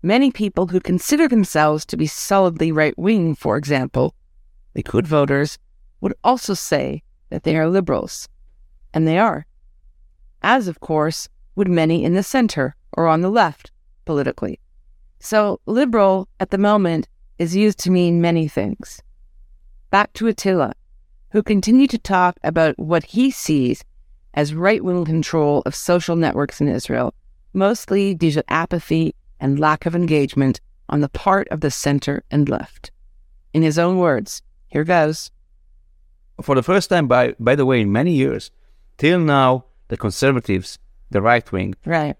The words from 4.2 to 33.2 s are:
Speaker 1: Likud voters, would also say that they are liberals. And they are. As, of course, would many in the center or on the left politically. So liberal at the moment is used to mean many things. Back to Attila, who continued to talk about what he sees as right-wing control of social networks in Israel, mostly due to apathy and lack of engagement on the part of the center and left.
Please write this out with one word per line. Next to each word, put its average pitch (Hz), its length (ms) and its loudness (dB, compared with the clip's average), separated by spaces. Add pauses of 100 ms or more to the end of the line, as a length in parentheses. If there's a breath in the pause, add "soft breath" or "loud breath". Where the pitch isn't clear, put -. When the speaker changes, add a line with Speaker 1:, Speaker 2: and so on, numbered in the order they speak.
Speaker 1:
Likud 117 300 -2
voters, 143 520 0 (420)
would 196 220 -4
also 233 320 0
say 143 480 -4 (280)
that - 120 -8
they 160 140 0
are 160 120 2
liberals. 170 600 -2 (680)
And 160 120 0
they 160 120 0
are. 190 260 0 (960)
As, 226 280 0
of 165 100 -10
course, 156 500 -4 (280)
would 196 120 0
many 165 360 2
in 170 100 0
the 190 80 0
center 175 540 -2 (160)
or 165 160 0
on 160 140 2
the 185 80 -2
left 202 420 -2 (320)
politically. 139 560 -4 (580)
So 208 480 0
liberal 214 640 2 (100)
at 185 120 -6
the 196 80 -2
moment 196 500 2 (300)
is 170 180 -2
used 208 240 2
to 180 100 -2
mean 175 300 2
many 170 260 2
things. - 560 -8 (880)
Back 202 220 0
to 226 160 -2
Attila, 185 460 0 (580)
who 208 100 2
continued 220 480 4
to 226 80 -4
talk 180 460 0
about 160 340 0
what 160 260 -2
he 254 280 0
sees 127 500 -2 (520)
as 147 200 -2
right-wing 180 500 0
control 156 640 0
of 135 80 -6
social 175 400 -2
networks 156 460 -2
in 147 80 0
Israel, 123 460 -4 (380)
mostly 196 640 0
due 160 160 0
to 151 220 -2
apathy 165 640 -2 (240)
and 139 180 0
lack 151 280 0
of 165 80 -4
engagement 143 680 0 (280)
on 147 120 -2
the 143 80 -2
part 196 400 0
of 156 120 -6
the 147 100 -2
center 143 600 -2
and 143 180 2
left. - 420 -8 (640)